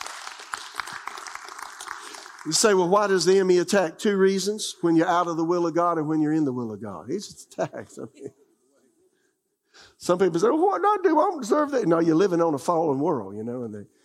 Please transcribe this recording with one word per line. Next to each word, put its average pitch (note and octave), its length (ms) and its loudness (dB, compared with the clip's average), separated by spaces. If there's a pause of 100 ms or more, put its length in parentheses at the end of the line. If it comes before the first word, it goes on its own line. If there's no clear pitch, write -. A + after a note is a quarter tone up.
(2500)
You D#3 60 -6
say, G#3+ 200 4
"Well, F#3 160 4
why G#3 180 4
does F#3 200 2
the F#3 80 6
enemy F#3+ 240 6
attack?" E3+ 400 0
Two G3+ 180 0
reasons, F#3+ 640 0
when E3+ 160 4
you're E3 100 4
out F3 200 2
of E3+ 100 -4
the E3 80 0
will F3 220 0
of D#3+ 80 -2
God E3+ 240 2
and D3+ 100 -2
when D#3 140 0
you're D3+ 100 0
in D#3 140 2
the C3 80 -2
will A#2+ 180 -6
of G2+ 80 -10
God. G2 300 -10
He E3 60 -4
just - 360 -14
attacks. - 460 -8
I C3 60 -12 (100)
mean, G4+ 180 -16 (1700)
some F3 200 0
people E3+ 220 2
say, G#3 80 4
"Well, D#4 100 2
what F#4 220 2
did G4 80 2
I G#4+ 140 2
do? D#4+ 180 4
I - 40 4
don't F4+ 160 -2
deserve C#4+ 320 0
that." A#3+ 140 -2
No, E3 120 4
you're D#3+ 160 2
living F3 260 2
on E3 140 0
a C3+ 40 -2
fallen D#3+ 400 -2
world, B2+ 380 -4
you A2 80 -8
know, A#2+ 200 -8
and G#2+ 100 -10
the G#2 120 -14 (180)